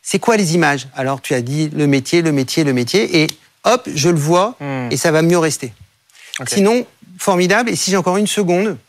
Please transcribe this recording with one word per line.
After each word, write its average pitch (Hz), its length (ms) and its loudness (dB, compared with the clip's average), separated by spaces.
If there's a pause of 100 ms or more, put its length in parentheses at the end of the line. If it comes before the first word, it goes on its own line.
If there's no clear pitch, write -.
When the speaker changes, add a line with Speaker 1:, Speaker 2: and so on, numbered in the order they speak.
Speaker 1:
c'est - 160 -4
quoi 226 180 0
les 175 180 0
images ? 143 400 0
Alors 135 260 -4
tu - 140 -4
as 127 80 -2
dit, « 147 320 -4
Le 147 120 0
métier, 139 360 2
le 160 100 0
métier, 139 320 0
le 139 80 0
métier. » 160 500 0
Et 156 40 2 (380)
hop, 240 280 2
je 147 160 0
le 175 100 2
vois 180 420 0
Speaker 2:
Mm. 135 300 -6
Speaker 1:
et - 60 -2
ça 165 140 0
va 156 120 4
mieux 170 160 4
rester. 147 340 -2 (680)
Speaker 2:
Ok. 127 120 -10
Speaker 1:
Sinon, 220 360 2 (320)
formidable. 196 520 0
Et 180 60 -2
si - 140 -4
j'ai 196 60 0
encore 180 200 0
une 208 100 0
seconde 185 520 0 (100)